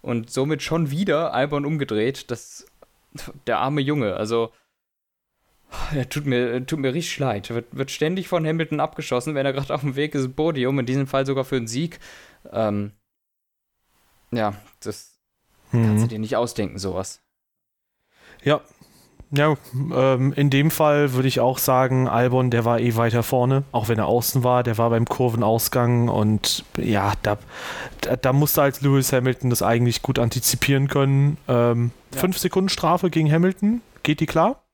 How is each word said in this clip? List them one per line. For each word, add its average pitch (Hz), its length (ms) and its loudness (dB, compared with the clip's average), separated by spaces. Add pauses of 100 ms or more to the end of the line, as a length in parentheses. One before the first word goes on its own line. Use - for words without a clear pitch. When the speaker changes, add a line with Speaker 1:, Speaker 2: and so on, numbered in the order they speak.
Speaker 1:
Und 117 280 -6
somit 143 320 -2
schon 156 300 -2
wieder 165 420 -2
Albon 143 320 -2
umgedreht. 135 640 -2
Das, - 380 -12 (800)
der 113 120 0
arme 139 220 0
Junge, 131 340 0
also, 117 360 -2 (1400)
der 131 140 -2
tut 147 200 -6
mir, 123 380 0
tut 156 140 -6
mir 131 140 -2
richtig 165 260 -6
leid. 113 300 -4
Wird, 117 160 -6 (100)
wird 135 160 -6
ständig 175 360 -4
von 170 180 -2
Hamilton 156 340 -2
abgeschossen, 143 540 -4
wenn 139 140 -2
er 139 60 0
gerade 139 200 -4
auf 139 80 -4
dem 135 140 -4
Weg 147 180 -2
ist, 135 120 0
ein 131 100 -8
Podium, 139 440 0
in 120 60 -2
diesem 131 220 -2
Fall 135 180 0
sogar 135 180 -2
für 131 140 -2
einen 117 100 -4
Sieg. 135 320 -6 (520)
Ähm, 101 400 -2 (1400)
ja, 107 220 -2 (280)
das - 340 -12 (560)
Speaker 2:
Mhm. 117 140 2
Speaker 1:
kannst 107 200 4
du - 40 -2
dir 110 100 -8
nicht 110 180 -4
ausdenken, 113 400 -4
sowas. 95 420 -6 (1200)
Speaker 2:
Ja. 143 180 2 (720)
Ja, 147 260 4 (360)
ähm, 131 440 4
in 143 120 4
dem 143 220 4
Fall 147 400 2
würde 127 160 2
ich 127 140 0
auch 127 160 2
sagen, 131 500 2
Albon, 123 420 2
der 117 140 2
war 117 160 2
eh 117 160 2
weiter 117 280 2
vorne, 135 500 2
auch 113 160 -2
wenn 113 100 2
er 104 60 0
außen 120 400 0
war, 123 180 4
der 113 140 -2
war 117 120 2
beim 117 140 2
Kurvenausgang 120 1040 2
und 107 560 0 (140)
ja, 104 340 0 (120)
da, 104 140 0 (640)
da, - 160 -2
da 127 160 0
musste 143 300 2
halt 139 200 2
Lewis 139 300 4
Hamilton 127 380 0
das 117 120 0
eigentlich 117 400 2
gut - 160 -2
antizipieren 131 680 0
können. 139 480 2 (140)
Ähm, 120 420 2 (220)
Speaker 1:
Ja. - 80 -4
Speaker 2:
fünf 185 160 0
Sekunden 190 320 0
Strafe 175 400 0
gegen 156 200 2
Hamilton, 190 520 2 (220)
geht 151 180 0
die 160 60 0
klar? 185 360 0 (100)